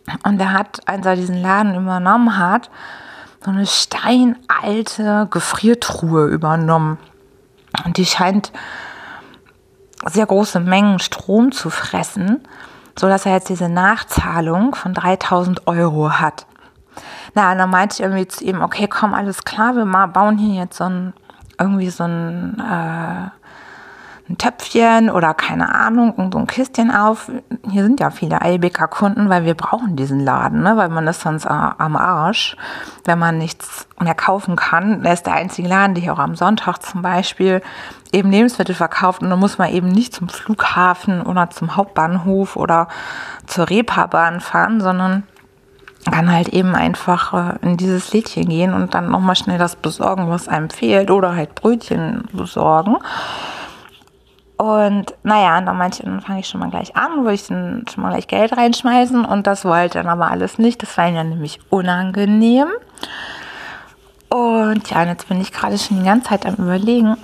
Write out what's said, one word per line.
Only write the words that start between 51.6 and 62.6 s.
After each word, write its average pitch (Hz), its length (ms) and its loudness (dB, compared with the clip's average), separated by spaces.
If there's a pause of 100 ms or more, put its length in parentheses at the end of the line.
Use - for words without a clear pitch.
besorgen. 175 640 2 (1600)
Und 208 560 0 (100)
naja, 196 340 4
und 185 80 0
dann 180 120 -2
meinte 180 220 -2
ich, - 60 -12
dann 190 160 -6
fange 196 180 -6
ich 190 80 -10
schon - 120 -8
mal 175 100 -4
gleich - 260 -8
an, 285 300 0
wo 220 40 2
ich 202 180 -2
dann 180 440 -6
schon - 120 -10
mal 185 80 -2
gleich - 160 -4
Geld 220 280 0
reinschmeißen 240 680 2
und 202 220 0
das 196 180 0
wollte 175 340 2
dann 175 80 -4
aber 170 220 0
alles 185 280 -4
nicht. 233 240 2
Das - 160 -8
war 175 100 4
ihm 175 80 0
dann 165 140 -2
nämlich 160 300 -6 (100)
unangenehm. 202 960 2 (1600)